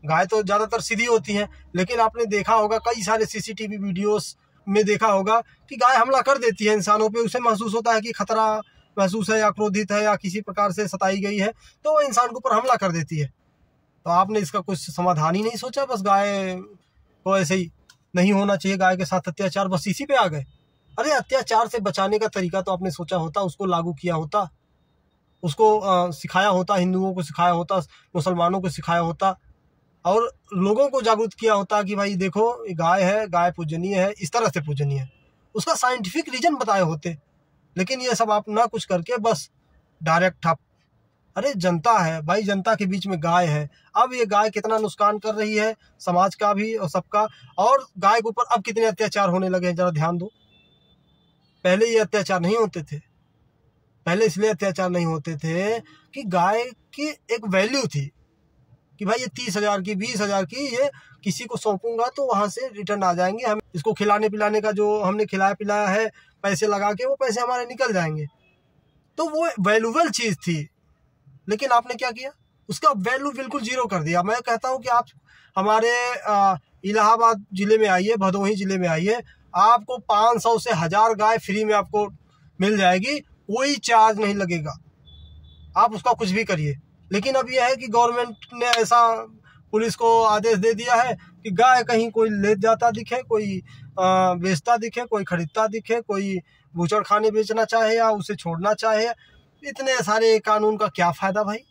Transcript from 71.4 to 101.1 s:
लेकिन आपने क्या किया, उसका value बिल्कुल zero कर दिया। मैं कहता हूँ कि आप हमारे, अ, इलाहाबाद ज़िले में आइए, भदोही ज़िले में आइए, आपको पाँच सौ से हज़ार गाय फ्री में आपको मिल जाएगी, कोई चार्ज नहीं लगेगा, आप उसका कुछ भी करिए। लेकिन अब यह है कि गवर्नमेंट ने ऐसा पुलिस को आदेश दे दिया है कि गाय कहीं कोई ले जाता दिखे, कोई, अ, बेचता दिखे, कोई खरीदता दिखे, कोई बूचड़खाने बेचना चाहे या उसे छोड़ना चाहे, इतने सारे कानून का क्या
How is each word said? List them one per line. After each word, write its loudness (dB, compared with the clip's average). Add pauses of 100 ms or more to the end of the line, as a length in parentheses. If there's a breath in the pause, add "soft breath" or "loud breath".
लेकिन -2
आपने 2
क्या -6
किया, -12 (380)
उसका 2
value -2
बिल्कुल -8
zero -2
कर -4
दिया। 0
मैं -2
कहता -2
हूँ -4
कि -8
आप 2 (520 soft breath)
हमारे, 2 (340)
अ, 4 (280)
इलाहाबाद 4
ज़िले 2
में 4
आइए, 2
भदोही 0
ज़िले -4
में 0
आइए, 0 (340 soft breath)
आपको 4
पाँच 2
सौ 4
से -4
हज़ार 2
गाय 2
फ्री -4
में 2
आपको 0 (540 soft breath)
मिल 2
जाएगी, 2
कोई -4
चार्ज 4
नहीं 0
लगेगा, -4 (1000)
आप 4
उसका 0
कुछ -2
भी 0
करिए। -4 (340)
लेकिन -2
अब 0
यह 2
है 2
कि -12
गवर्नमेंट 0
ने -4
ऐसा 4 (560 soft breath)
पुलिस 0
को 4
आदेश 2
दे 2
दिया 0
है 2 (280 loud breath)
कि -6
गाय 6
कहीं 0
कोई 2
ले 0
जाता 2
दिखे, -6
कोई, -2 (240 loud breath)
अ, 2
बेचता 0
दिखे, -6
कोई -2
खरीदता -2
दिखे, -4
कोई -4 (360 soft breath)
बूचड़खाने 0
बेचना 0
चाहे 2
या 4
उसे -4
छोड़ना -4
चाहे, 0 (540 soft breath)
इतने -4
सारे 4
कानून 2
का -2
क्या 0